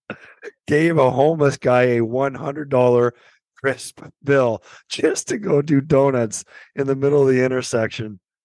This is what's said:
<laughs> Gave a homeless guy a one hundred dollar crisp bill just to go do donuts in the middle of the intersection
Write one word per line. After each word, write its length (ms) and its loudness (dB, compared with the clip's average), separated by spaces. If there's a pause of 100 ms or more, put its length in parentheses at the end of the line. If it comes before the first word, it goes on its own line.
<laughs> 80 -14 (500)
Gave 300 2
a 140 4
homeless 460 2
guy 260 2
a 180 2
one 320 -2
hundred 360 -10
dollar 440 2 (480)
crisp 400 -6 (220)
bill 400 0 (260)
just 380 -2
to 100 -4
go 240 0
do 200 0
donuts 600 0 (320)
in 120 -4
the 80 -2
middle 260 0
of 120 4
the 120 2
intersection 760 -4 (260)